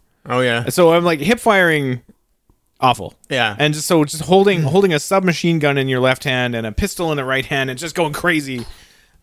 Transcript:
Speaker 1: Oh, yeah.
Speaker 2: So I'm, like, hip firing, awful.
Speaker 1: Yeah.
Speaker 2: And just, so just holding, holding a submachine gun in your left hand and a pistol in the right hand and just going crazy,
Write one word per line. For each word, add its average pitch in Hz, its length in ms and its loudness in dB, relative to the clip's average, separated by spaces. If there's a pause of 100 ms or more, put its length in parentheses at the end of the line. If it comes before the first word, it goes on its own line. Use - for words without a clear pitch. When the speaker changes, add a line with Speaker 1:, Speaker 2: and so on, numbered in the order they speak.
(240)
Speaker 1:
Oh, 127 160 -2
yeah. 120 300 0
Speaker 2:
So 170 240 4
I'm, 170 100 2
like, 165 160 0
hip 202 180 0
firing, 156 640 0 (800)
awful. 120 320 0 (160)
Speaker 1:
Yeah. 117 300 -2
Speaker 2:
And 151 160 0
just, 151 120 -8
so 160 200 4
just 156 160 -10
holding, 185 400 4
holding 175 320 2
a 147 40 2
submachine 175 600 0
gun 147 180 0
in 135 120 0
your 127 120 0
left 131 240 0
hand 123 300 -2
and 113 120 -6
a 107 60 -8
pistol 175 380 -4
in 151 80 -2
the 135 80 -4
right 131 180 -2
hand 135 240 -4
and 127 100 -10
just 160 160 -10
going 156 200 -2
crazy, 139 500 -4 (580)